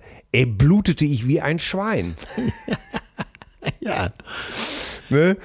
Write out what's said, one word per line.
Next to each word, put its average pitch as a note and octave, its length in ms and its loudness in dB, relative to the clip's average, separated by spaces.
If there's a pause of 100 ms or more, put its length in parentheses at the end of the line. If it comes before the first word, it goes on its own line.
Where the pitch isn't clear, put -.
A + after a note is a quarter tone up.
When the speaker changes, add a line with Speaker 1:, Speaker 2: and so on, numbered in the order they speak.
(320)
Speaker 1:
ey, A#2+ 120 4
blutete D3 640 4
ich B2 220 0
wie D3+ 120 4
ein D#3+ 200 -2
Schwein. F3+ 540 -2 (220)
Speaker 2:
<laughs> A#3 200 -2 (1200)
Ja. G3+ 300 -2 (1000)
Speaker 1:
Ne? E3 360 4